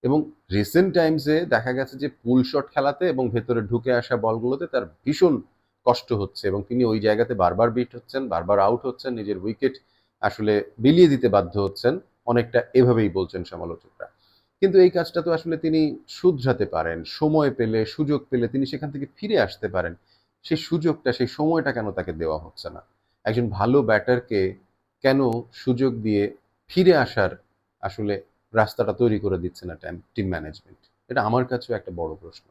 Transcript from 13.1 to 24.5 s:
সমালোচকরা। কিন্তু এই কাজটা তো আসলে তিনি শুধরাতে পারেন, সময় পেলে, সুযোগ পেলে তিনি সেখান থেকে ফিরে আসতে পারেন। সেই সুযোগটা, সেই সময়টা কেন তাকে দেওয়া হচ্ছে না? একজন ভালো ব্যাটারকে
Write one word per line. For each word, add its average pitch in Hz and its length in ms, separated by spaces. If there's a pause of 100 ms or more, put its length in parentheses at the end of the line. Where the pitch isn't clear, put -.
সমালোচকরা। 85 640 (540)
কিন্তু 190 180
এই 180 120
কাজটা 170 320
তো 165 100
আসলে 165 240
তিনি 156 420 (100)
শুধরাতে 131 580
পারেন, 82 380
সময় 151 460
পেলে, 110 360
সুযোগ 147 340 (100)
পেলে 120 180
তিনি 135 180
সেখান 147 240
থেকে 139 160 (100)
ফিরে 208 300
আসতে - 220
পারেন। 87 260 (480)
সেই - 140
সুযোগটা, 156 560
সেই 120 140
সময়টা 156 460
কেন 110 180
তাকে 90 220
দেওয়া 78 320
হচ্ছে 80 260
না? 80 100 (440)
একজন 113 240
ভালো 113 340
ব্যাটারকে 107 720 (480)